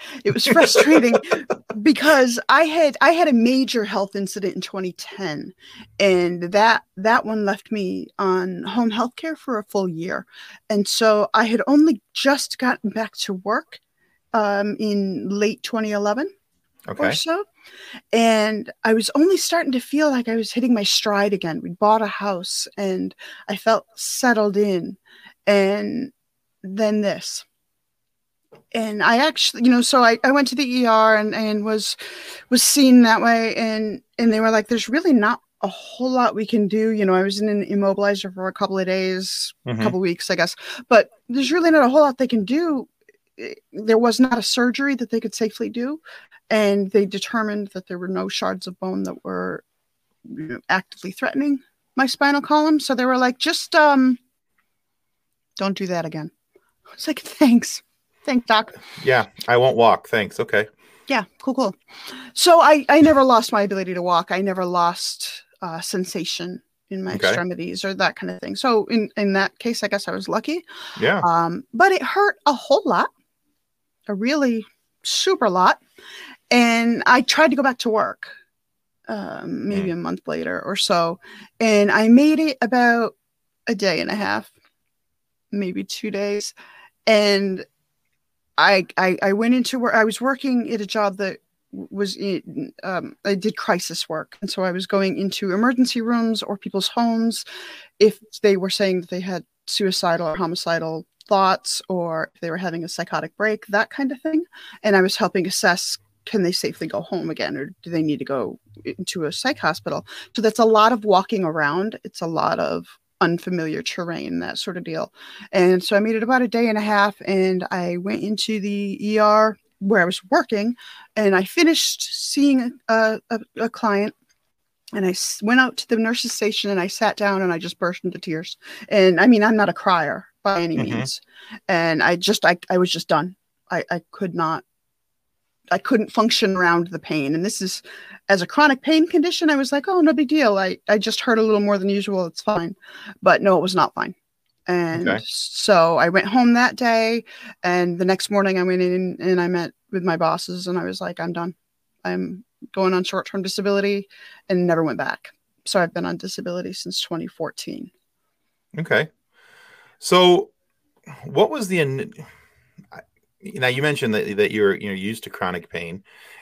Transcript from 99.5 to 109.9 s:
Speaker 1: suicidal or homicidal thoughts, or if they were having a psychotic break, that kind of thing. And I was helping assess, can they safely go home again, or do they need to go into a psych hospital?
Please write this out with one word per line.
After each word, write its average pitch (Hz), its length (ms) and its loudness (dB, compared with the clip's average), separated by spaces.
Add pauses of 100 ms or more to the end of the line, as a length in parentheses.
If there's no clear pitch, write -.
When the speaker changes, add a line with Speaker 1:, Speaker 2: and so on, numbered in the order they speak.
Speaker 1:
suicidal 175 580 -2
or 156 100 -4
homicidal 165 680 -4 (220)
thoughts, 190 600 2
or 170 460 -4
if - 60 -20
they 170 100 -6
were 165 60 -4
having 170 260 -6
a 160 60 -10
psychotic 165 480 -8
break, 214 320 -4
that 208 220 0
kind 269 200 -4
of 269 100 -10
thing. 320 240 -2 (380)
And 208 140 4
I 185 40 6
was 190 160 2
helping 185 300 0
assess, - 500 -2 (300)
can 202 160 -2
they 175 100 0
safely - 340 -6
go - 140 -6
home 165 300 -6
again, 107 260 -6
or 151 160 -10 (100)
do 175 60 -18
they 170 140 -2
need 151 160 -2
to 131 80 -10
go 127 320 -6 (260)
into 180 400 -8
a 143 80 -6
psych - 260 -6
hospital? 156 460 -6 (320)